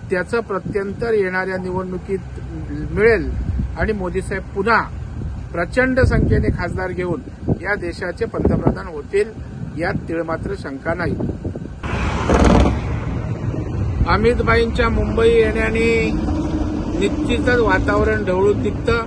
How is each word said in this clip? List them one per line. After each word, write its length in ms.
त्याचं 300
प्रत्यंतर 720
येणाऱ्या 440
निवडणुकीत 640
मिळेल 600
आणि 140
मोदी 300
साहेब 200
पुन्हा 280
प्रचंड 480
संख्येने 480
खासदार 400
घेऊन 320
या 120
देशाचे 500
पंतप्रधान 640
होतील, 440
यात 160
तीळमात्र 680
शंका 340
नाही. 220
अमितभाईंच्या 800
मुंबई 400
येण्याने 840
निश्चितच 600
वातावरण 680
ढवळून 380
निघतं. 440